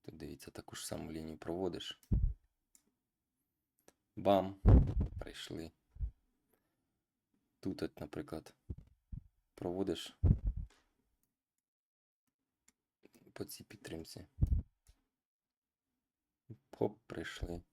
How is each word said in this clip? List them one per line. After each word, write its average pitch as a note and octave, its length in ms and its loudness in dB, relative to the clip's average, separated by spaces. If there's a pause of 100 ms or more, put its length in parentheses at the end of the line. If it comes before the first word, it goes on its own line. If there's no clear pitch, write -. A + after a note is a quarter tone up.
Тут, - 160 -16
дивіться, - 340 -12
таку - 240 -14
ж - 120 -10
саму D#2+ 240 -6
лінію D#2+ 260 -8
проводиш. F2 640 -4 (2250)
Бам! G2 460 2 (580)
Прийшли. - 520 -10 (1900)
Тут, - 220 -4
от, - 180 -6
наприклад, - 540 -8 (1040)
проводиш F2+ 600 -4 (3250)
по - 120 -8
цій - 180 -16
підтримці. - 640 -14 (2500)
Хоп, G#2+ 360 -2
прийшли. E2+ 540 -8 (120)